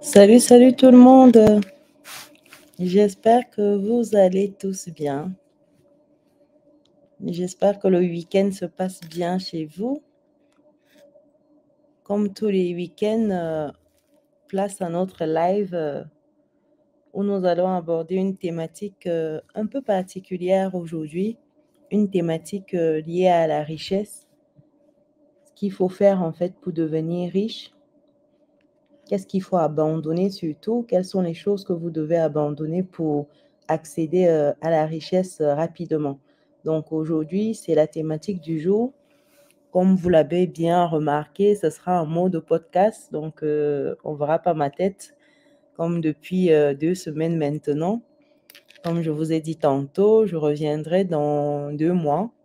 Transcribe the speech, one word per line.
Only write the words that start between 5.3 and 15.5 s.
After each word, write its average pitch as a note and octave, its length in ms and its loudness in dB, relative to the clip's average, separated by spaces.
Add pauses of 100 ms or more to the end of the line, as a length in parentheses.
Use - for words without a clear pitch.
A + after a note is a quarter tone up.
J'espère F3+ 540 -2
que G3+ 80 -2
le F#3+ 100 4
week-end F3+ 540 -2
se F#3+ 140 -10
passe F#3 440 -10
bien F3 300 -4
chez E3+ 260 -10
vous. A3+ 380 -8 (2000)
Comme G#3 280 -4
tous G#3+ 180 -6
les F#3 260 -2
week-ends, G#3 560 -4
euh, D#3+ 400 -4 (760)
place G3 360 -6
à E3+ 60 -6
notre F3 360 -6
live, F3 480 -2